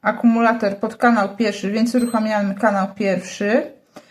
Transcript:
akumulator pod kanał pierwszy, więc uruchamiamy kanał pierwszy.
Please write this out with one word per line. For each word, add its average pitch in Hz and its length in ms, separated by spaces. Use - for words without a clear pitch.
akumulator 226 720
pod 226 200
kanał 214 400
pierwszy, 202 360
więc 220 220
uruchamiamy 220 600
kanał 196 400
pierwszy. 208 760